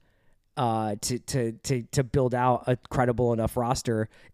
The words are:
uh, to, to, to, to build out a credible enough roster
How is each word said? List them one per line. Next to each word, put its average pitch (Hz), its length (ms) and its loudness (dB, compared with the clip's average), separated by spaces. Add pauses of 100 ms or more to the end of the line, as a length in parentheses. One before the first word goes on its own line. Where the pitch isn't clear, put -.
(580)
uh, 110 440 -2
to, 123 200 -4
to, 117 320 -2
to, 120 320 -4
to - 180 -2
build 127 320 0
out 123 320 2
a 127 100 2
credible 123 560 0
enough 110 240 0
roster 117 520 -2 (260)